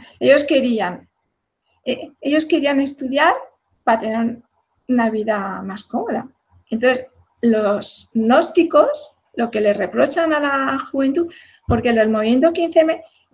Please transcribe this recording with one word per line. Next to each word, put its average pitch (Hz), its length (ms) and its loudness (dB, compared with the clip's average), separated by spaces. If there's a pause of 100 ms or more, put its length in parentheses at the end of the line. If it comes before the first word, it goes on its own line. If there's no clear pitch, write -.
(200)
ellos 277 240 4
querían, 226 640 -2 (760)
eh, - 340 -8
ellos 311 260 0
querían 285 340 0
estudiar 277 560 0 (480)
para 226 160 2
tener 220 180 -4
un-, 233 260 -4 (440)
una 233 240 0
vida 208 500 -4
más 190 220 -12
cómoda. 339 440 -6 (440)
Entonces, 247 340 0 (380)
los 214 720 0
gnósticos, 320 1040 2 (160)
lo 233 160 -4
que 214 100 -2
le 202 140 2
reprochan 277 580 0
a 302 60 0
la 277 400 -2
juventud, 277 520 -2 (360)
porque 233 220 0
el 220 200 2
movimiento 233 440 2
quince 339 260 0
M 320 240 0 (300)